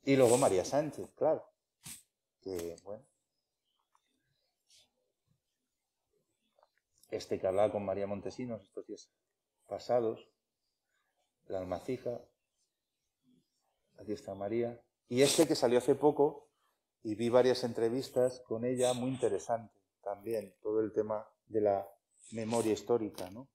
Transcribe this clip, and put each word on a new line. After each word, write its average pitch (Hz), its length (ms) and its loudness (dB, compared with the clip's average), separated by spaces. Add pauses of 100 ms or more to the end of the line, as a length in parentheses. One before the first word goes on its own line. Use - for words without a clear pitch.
Y 135 140 4
luego 123 220 8
María 98 260 4
Sánchez, 135 500 -2
claro. 143 340 0 (920)
Que, 85 420 -8
bueno. 104 240 -16 (4000)
Este 101 280 -6
que - 80 -4
hablaba 101 240 2
con 104 140 -4
María 98 240 -4
Montesinos 101 560 -8
estos - 240 -16
días - 240 -16 (560)
pasados, 117 600 -4 (1160)
la 95 140 -6
Almacija. 120 600 -6 (1800)
Aquí 104 140 -8
está 98 220 -8
María. 117 480 -4 (260)
Y 123 140 4
este 143 240 6
que 156 80 0
salió 123 240 4
hace 135 160 4
poco, 147 540 2 (540)
y 110 120 -4
vi 117 140 -2
varias 127 360 4
entrevistas 123 760 -2
con 113 240 -6
ella, 123 280 2
muy 123 180 -2
interesante 113 680 -4 (220)
también, 101 580 -8
todo 110 200 -2
el 107 120 -2
tema 107 340 -4 (200)
de 107 140 -2
la 98 280 2 (440)
memoria 113 400 0
histórica, 101 580 -2
¿no? 123 240 -16